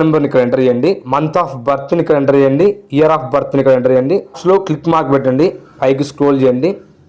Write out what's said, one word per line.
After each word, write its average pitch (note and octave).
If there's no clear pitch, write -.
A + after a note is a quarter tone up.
నెంబర్ని D#3
ఇక్కడ C3
ఎంటర్ C3
చేయండి, B2
month D#3
of D3+
బర్త్ని C#3
ఇక్కడ D3+
ఎంటర్ C#3
చేయండి, C#3
year D#3
of D#3
బర్త్ని C#3
ఇక్కడ C3
ఎంటర్ B2+
చేయండి. C3+
స్లో F3+
క్లిక్ D#3
మార్క్ D3+
పెట్టండి, C3
పైకి C#3
స్క్రోల్ C#3
చేయండి. B2+